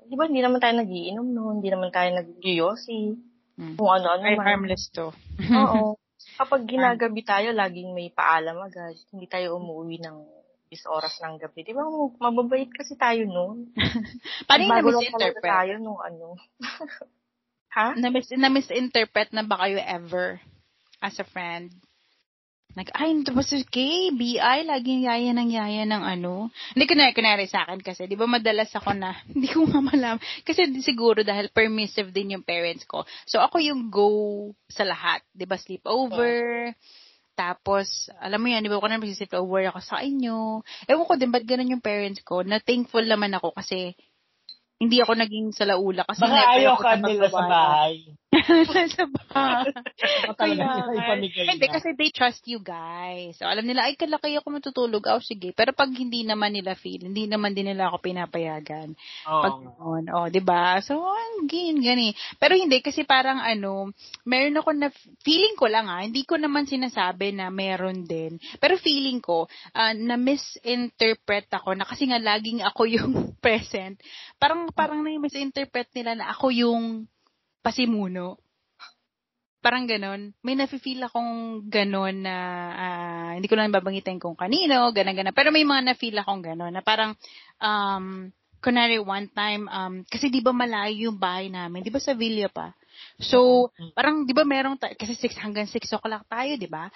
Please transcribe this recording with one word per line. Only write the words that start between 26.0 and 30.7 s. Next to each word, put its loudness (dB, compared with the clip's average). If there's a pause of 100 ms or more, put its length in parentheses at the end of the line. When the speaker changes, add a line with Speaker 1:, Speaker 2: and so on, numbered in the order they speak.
Speaker 2:
ano." -4 (240)
Hindi, 2
kunwari, 6
kunwari 2
sa -2
akin -8
kasi, -10
di -4
ba 0
madalas 2
ako -2
na, -6
<laughs> -18
hindi 0
ko 2
nga 4
malam-, 2 (240)
kasi 2
di-, -4